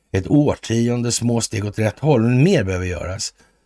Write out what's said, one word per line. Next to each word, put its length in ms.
ett 160
årtionde 840
små 300
steg 240
åt 140
rätt 200
håll, 220
men 220
mer 200
behöver 220
göras. 480